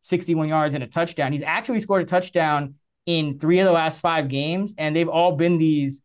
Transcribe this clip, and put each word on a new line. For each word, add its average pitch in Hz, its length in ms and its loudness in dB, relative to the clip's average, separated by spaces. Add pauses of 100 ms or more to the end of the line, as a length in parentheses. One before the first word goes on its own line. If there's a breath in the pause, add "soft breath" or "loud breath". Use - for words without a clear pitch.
sixty-one 170 480 -2
yards, 151 260 0
and 135 100 -6
a - 20 -14
touchdown. 165 460 -2
He's 143 100 -4
actually 214 380 -4
scored 196 220 0
a - 40 -4
touchdown 156 680 0 (320)
in 156 320 -2
three 165 220 4
of 190 60 4
the 185 60 6
last 160 280 0
five 160 280 0
games, 160 480 -4
and 156 180 -4
they've 165 140 2
all 170 280 2
been 170 200 2
these 147 480 0